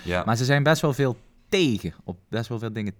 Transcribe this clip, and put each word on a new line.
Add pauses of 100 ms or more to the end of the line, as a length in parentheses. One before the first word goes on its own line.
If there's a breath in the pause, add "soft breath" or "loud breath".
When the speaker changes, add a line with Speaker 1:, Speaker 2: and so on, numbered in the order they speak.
Speaker 1:
Ja.
Speaker 2:
Maar
ze
zijn
best
wel
veel (320)
tegen, (100)
op (100)
best
wel
veel
dingen